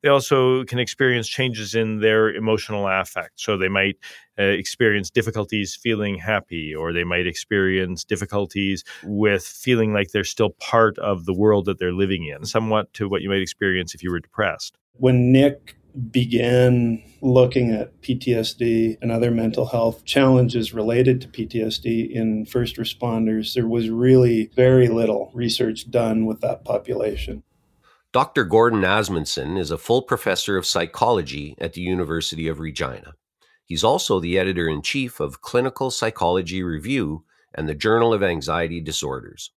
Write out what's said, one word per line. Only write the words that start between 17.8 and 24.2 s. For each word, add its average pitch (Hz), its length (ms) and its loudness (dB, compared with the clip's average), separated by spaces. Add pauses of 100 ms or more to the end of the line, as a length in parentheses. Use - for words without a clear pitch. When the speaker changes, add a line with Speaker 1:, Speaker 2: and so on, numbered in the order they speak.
Speaker 2:
P 127 120 -2
T 127 200 -2
S 110 200 -2
D 113 480 0
and 117 80 -2
other 117 220 0
mental 113 340 -2
health 117 380 -2
challenges 123 680 4
related 120 500 2
to - 60 -20
P - 160 -8
T 110 160 -4
S 110 180 -4
D 113 240 -2
in 110 420 -2
first 120 320 -2
responders, 113 760 -2
there 120 120 0
was 113 240 -2
really 120 640 4